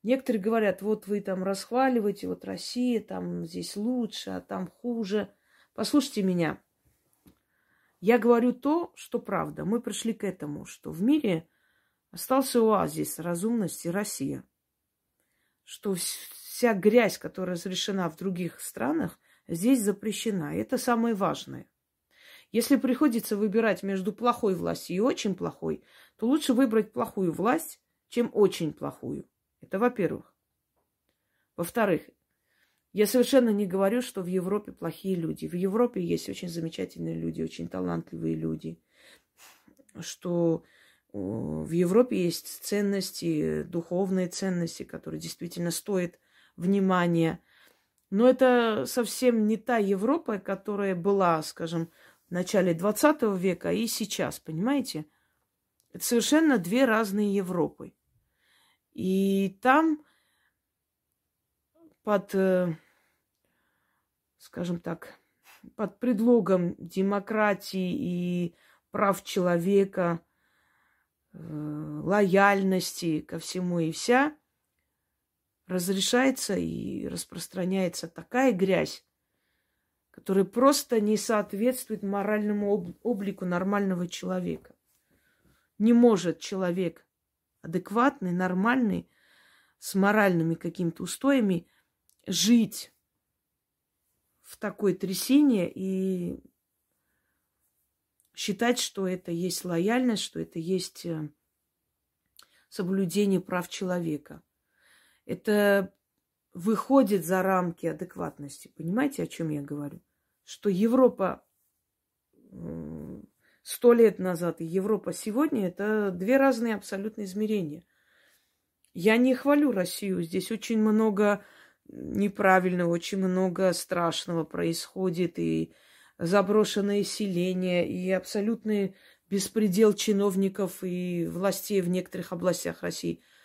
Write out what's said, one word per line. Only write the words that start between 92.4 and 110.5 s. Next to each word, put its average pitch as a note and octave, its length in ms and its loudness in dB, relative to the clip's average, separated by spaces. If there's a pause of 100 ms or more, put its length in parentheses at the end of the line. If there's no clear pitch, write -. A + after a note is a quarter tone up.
в - 140 -20
такой G3 380 0
трясине G3+ 720 4
и F#3+ 720 -4 (2000)
считать, A#3 420 0
что F#3+ 300 -4
это F#3 240 -4
есть E3+ 320 -4
лояльность, G#3 580 0
что - 160 -10
это E3 220 -8
есть, F3+ 460 -4
э, D#3 220 -6 (1400)
соблюдение F#3+ 720 0
прав F3+ 280 -4
человека. E3 760 -6 (800)
Это G3+ 680 2 (600)
выходит G3+ 720 2
за F#3 180 0
рамки F3+ 440 0
адекватности. D#3+ 880 -10
Понимаете, G#3+ 480 -2
о - 20 -8
чём E3 240 -6
я D3 100 -4
говорю? C#3+ 400 -10 (440)
Что - 240 -6